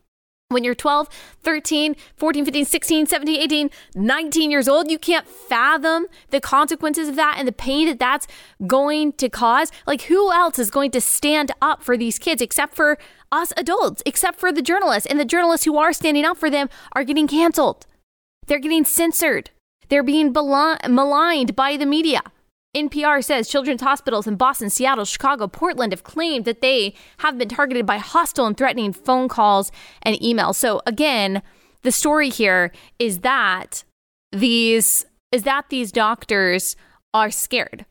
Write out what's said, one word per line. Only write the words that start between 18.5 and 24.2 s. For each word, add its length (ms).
getting 240
censored. 680
They're 160
being 300
beli-, 520
maligned 720
by 220
the 80
media. 380
N 140
P 160
R 180
says 280
children's 320
hospitals 460